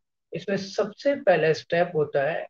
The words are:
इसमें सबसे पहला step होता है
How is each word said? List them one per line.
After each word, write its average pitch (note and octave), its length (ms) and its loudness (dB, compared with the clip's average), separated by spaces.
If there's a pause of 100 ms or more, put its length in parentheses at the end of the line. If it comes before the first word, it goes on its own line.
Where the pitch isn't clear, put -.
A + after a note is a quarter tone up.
(320)
इसमें G3 240 -4
सबसे G#3 580 -2
पहला D#3+ 380 4
step E3+ 420 0
होता D3 360 0
है - 180 -6